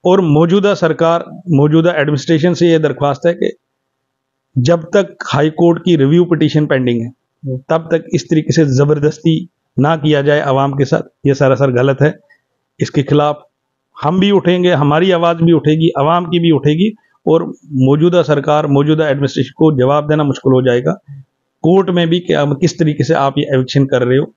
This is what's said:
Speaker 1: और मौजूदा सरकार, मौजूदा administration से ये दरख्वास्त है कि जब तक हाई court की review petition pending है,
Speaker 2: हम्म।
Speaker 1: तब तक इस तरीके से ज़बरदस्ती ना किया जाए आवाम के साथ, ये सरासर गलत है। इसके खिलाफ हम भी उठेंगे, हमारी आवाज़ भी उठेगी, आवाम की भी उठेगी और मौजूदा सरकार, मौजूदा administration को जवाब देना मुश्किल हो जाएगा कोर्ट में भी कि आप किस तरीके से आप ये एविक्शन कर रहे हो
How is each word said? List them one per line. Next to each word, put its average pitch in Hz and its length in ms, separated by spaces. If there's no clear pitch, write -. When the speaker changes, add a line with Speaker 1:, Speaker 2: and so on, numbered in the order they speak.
Speaker 1:
और 190 160
मौजूदा 175 520
सरकार, 165 520
मौजूदा 156 420
administration 151 640
से - 140
ये 165 120
दरख्वास्त 143 480
है 170 60
कि - 240
जब 160 260
तक 185 340
हाई 151 160
court 170 360
की 175 100
review 156 300
petition 156 400
pending 123 360
है, 117 60
Speaker 2:
हम्म। 131 120
Speaker 1:
तब 165 340
तक 165 220
इस - 160
तरीके 156 240
से 160 120
ज़बरदस्ती 147 840
ना 151 160
किया 147 260
जाए 147 200
आवाम 139 320
के 139 120
साथ, - 420
ये 139 60
सरासर 135 380
गलत 135 300
है। 151 180
इसके 139 240
खिलाफ 147 400
हम 170 160
भी 202 120
उठेंगे, 180 400
हमारी 151 400
आवाज़ 170 260
भी 165 140
उठेगी, 160 380
आवाम 170 260
की 170 140
भी 170 120
उठेगी 156 440
और 160 260
मौजूदा 151 480
सरकार, 147 460
मौजूदा 151 420
administration 135 480
को 156 200
जवाब 147 320
देना 151 140
मुश्किल 135 300
हो 127 80
जाएगा 127 300
कोर्ट 190 280
में 175 200
भी 175 100
कि 175 140
आप 143 280
किस 170 180
तरीके 151 240
से 156 100
आप 139 240
ये 143 180
एविक्शन 131 300
कर 127 180
रहे 123 140
हो 147 200